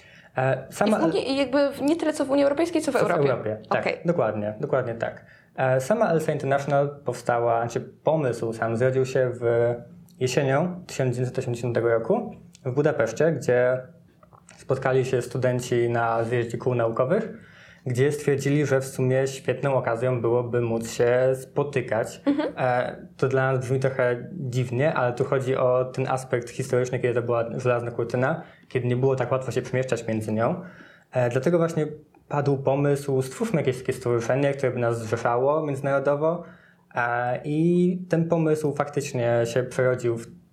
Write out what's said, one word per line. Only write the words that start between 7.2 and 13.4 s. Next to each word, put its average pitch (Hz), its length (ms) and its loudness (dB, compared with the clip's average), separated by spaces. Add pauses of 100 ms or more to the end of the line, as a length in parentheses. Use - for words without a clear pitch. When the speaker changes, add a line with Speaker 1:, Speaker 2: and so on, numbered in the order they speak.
Speaker 1:
znaczy 120 320 -6 (100)
pomysł 123 500 0
sam 113 240 -2
zrodził 131 280 2
się 127 280 2
w 117 400 2 (460)
jesienią 139 680 0
tysiąc 127 280 0
dziewięćset 127 240 -2
osiemdziesiątego 117 500 0
roku 117 460 0 (300)
w 127 60 -4
Budapeszcie, 147 600 2
gdzie 123 460 2 (800)